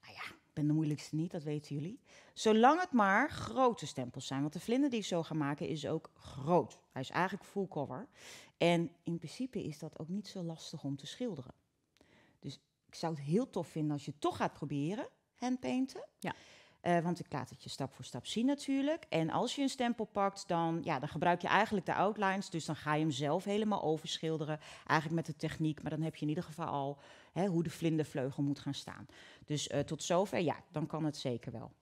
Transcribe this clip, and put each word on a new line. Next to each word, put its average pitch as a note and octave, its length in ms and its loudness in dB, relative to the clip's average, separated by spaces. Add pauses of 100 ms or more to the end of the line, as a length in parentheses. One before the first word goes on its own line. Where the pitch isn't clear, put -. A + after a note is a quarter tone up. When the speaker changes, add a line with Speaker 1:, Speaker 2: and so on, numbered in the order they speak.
Speaker 1:
nou - 120 -20
ja, - 80 -12
ik - 300 -16
ben D3 140 0
de D3+ 60 6
moeilijkste D3+ 420 0
niet, D#3+ 160 -2
dat F3 120 -8
weten D3 320 -4
jullie. E3 260 -6 (320)
Zolang A3+ 480 8
het F4+ 120 -4
maar A3 380 6
grote A#3+ 560 2
stempels B2+ 400 -8
zijn. C3+ 140 -2
Want D3 120 0
de F3+ 80 -6
vlinder C4 300 2
die A#3 80 0
ik G3 60 -2
zo E3+ 180 0
ga D#3 120 -6
maken D3 340 -2
is D3+ 180 -4
ook D3+ 280 -2
groot. C3+ 640 0 (120)
Hij C3 100 -6
is - 80 -8
eigenlijk F#3+ 340 0
full G3 240 -4
cover. C#3 400 -6 (480)
En E3+ 340 4 (120)
in E3+ 160 -2
principe G#3 460 -8
is D3+ 140 -8
dat D#3 200 -12
ook D3 100 -8
niet G3 200 -6
zo F#3+ 140 -8
lastig D#3+ 420 -10
om C#3 120 -2
te D3 100 -12
schilderen. F#3+ 480 -8 (840)
Dus - 220 -12 (260)
ik - 80 -20
zou D#3+ 200 -2
het C#3+ 80 -8
heel E3+ 280 2
tof E3+ 180 -4
vinden D#3 240 -2
als C#3+ 120 -4
je - 60 -8
het - 100 -12
toch F4 160 0
gaat G3 160 0
proberen, D#3 560 -4 (260)
handpainten. B3+ 720 -2 (140)
Speaker 2:
Ja. - 160 -6 (460)
Speaker 1:
Eh, F3 200 4
want E3+ 200 0
ik - 120 -12
laat B2+ 180 -6
het - 120 -18
je - 60 -12
stap - 240 -6
voor - 120 -14
stap - 220 -10
zien A#3 200 0
natuurlijk. C#4+ 640 0
En D#3+ 220 2
als G#3 240 0
je C#4+ 80 -2
een C4+ 60 2
stempel A#3 360 0
pakt, G3 440 -2
dan, E3 360 2
ja, D3+ 140 0
dan D3 100 -4
gebruik E3+ 340 2
je - 60 -2
eigenlijk G3+ 380 4
de D#3+ 80 0
outlines. G3 560 2
Dus D#3+ 140 -4
dan D#3 120 -4
ga D3+ 180 0
je D3+ 60 4
hem D#3 100 4
zelf D3 340 0
helemaal G3+ 380 0
overschilderen. D#3 800 -2 (260)
Eigenlijk D#3 400 2
met - 0 -
de D3+ 100 -6 (100)
techniek, D#3 360 0
maar D3 80 -4
dan D3+ 120 -2
heb D#3+ 140 -2
je - 60 -6
in D3+ 60 0
ieder D#3+ 160 0
geval D#3+ 220 -8
al, C#3+ 320 -2 (340)
hè, F3+ 140 2
hoe E3+ 160 2
de D#3 80 -2
vlindervleugel D3+ 720 0
moet C#3+ 160 0
gaan C#3+ 160 -6
staan. F#2+ 320 -12 (380)
Dus, D3 240 -4
eh, C#3+ 120 0
tot C#3+ 220 -4
zover, F#3+ 380 2
ja, D3 160 2 (140)
dan D3+ 160 -2
kan D#3 180 -4
het D3+ 120 -2
zeker B2 360 -4
wel. A2+ 300 -12